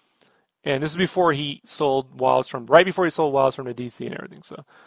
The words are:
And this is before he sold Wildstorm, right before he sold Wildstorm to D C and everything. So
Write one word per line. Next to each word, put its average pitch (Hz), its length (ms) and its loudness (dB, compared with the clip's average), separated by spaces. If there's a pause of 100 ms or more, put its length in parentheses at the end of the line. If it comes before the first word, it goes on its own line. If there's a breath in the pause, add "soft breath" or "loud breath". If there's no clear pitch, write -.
(640)
And 143 220 -2
this 156 60 -4
is 156 60 -6
before 175 360 2
he 143 320 -6
sold 135 520 -2
Wildstorm, 127 540 0
right 165 160 10
before 185 200 -2
he 160 40 0
sold 151 240 0
Wildstorm 135 300 0
to 123 100 -8
D 123 140 -8
C 120 180 -12
and - 80 -10
everything. - 300 -16
So - 200 -18 (220 soft breath)